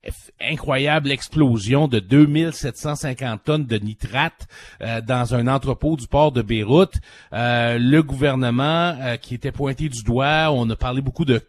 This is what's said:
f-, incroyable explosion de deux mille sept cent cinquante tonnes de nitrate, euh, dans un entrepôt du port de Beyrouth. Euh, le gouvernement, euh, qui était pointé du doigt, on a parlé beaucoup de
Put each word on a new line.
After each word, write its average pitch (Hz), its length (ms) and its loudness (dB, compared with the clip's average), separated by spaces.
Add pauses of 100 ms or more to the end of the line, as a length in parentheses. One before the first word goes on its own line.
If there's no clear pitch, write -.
f-, - 240 -14 (100)
incroyable 143 680 -2
explosion 135 760 2
de 120 120 0
deux 123 260 6
mille 151 300 2
sept - 240 -8
cent 147 160 -6
cinquante 127 500 -6
tonnes 151 220 0
de 113 100 -2
nitrate, 110 680 -4 (340)
euh, 113 220 -6
dans 123 320 -2
un 120 140 0
entrepôt 135 480 -2
du 120 100 -12
port 147 260 4
de 120 80 0
Beyrouth. 113 540 2 (400)
Euh, 120 440 0
le 135 240 4
gouvernement, 135 1000 0
euh, 120 140 -4
qui - 180 -12
était 127 180 -8
pointé 139 380 -4
du 113 120 -10
doigt, 143 480 2
on 120 200 0
a 110 60 -4
parlé 131 260 -4
beaucoup 143 240 -4
de 117 220 2